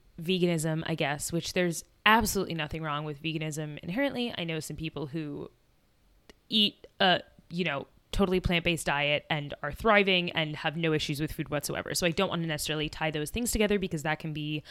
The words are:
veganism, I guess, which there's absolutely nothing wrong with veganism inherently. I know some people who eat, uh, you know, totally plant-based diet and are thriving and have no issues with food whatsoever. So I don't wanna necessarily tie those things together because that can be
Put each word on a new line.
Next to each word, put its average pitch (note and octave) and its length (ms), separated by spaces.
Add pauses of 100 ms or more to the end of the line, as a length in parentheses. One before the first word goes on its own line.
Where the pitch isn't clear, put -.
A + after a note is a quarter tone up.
(200)
veganism, E3 640
I D#3+ 120
guess, D3 360
which E3 200
there's F3 320 (220)
absolutely G#3+ 480
nothing D#3+ 280
wrong D3+ 220
with D3+ 180
veganism D#3 640
inherently. A#3+ 520
I F3 60
know E3 160
some D#3 180
people D#3 300
who D3 420 (1000)
eat, - 400 (100)
uh, F#3 200 (320)
you F3+ 140
know, C#3+ 220 (260)
totally F#3 280
plant-based E3+ 460
diet D3 440
and C#3+ 320
are D3 100
thriving G3 600
and D#3 240
have D#3 200
no E3 160
issues D3 280
with D#3 120
food D3 160
whatsoever. - 460
So F#3 120
I E3 40
don't F#3 180
wanna E3+ 180
necessarily D3+ 420
tie D#3 220
those D3+ 200
things A#3 200
together G#3 280
because F3 260
that D#3 140
can D#3 140
be D3+ 380